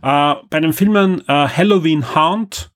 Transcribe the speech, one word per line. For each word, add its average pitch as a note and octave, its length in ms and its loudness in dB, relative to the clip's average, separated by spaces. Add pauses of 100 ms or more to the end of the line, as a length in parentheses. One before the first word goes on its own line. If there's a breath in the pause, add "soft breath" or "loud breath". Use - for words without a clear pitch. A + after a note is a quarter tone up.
Äh, C#3+ 320 0 (160)
bei D#3 100 -2
den D#3 140 0
Filmen, G3 560 2
äh, C#3+ 180 2
Halloween D#3+ 680 0
Haunt F#3+ 600 -2